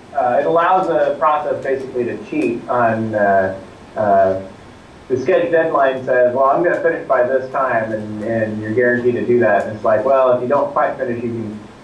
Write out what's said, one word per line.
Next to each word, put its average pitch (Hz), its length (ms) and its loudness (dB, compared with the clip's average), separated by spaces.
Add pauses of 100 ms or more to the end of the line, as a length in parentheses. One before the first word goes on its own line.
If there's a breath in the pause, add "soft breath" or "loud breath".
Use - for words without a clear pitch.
(140)
uh, 143 260 0
it 180 60 0
allows 165 420 2
a 147 300 0
process 131 460 0
basically 131 400 -4
to 107 220 -6
cheat 117 420 -2
on, 113 460 0
uh, 98 440 2 (380)
uh, 95 440 2 (680)
the 123 120 -2
scheduled 170 300 2
deadline 139 540 0
says, 123 300 2
"Well, 135 100 2
I'm 147 180 2
gonna 175 180 0
finish - 280 -2
by 123 160 2
this 127 260 -2
time," 110 420 -2
and, 107 300 -8
and 107 400 -2
you're 107 120 -4
guaranteed 123 400 2
to 107 120 -2
do 120 140 4
that. 101 260 2
And 107 80 -8
it's 104 100 -14
like, - 200 2
well, 131 320 4
if 123 60 -2
you 123 60 -4
don't 143 240 0
quite 139 240 0
finish, 120 260 -4
you 117 80 -4
can, 107 300 -8 (240)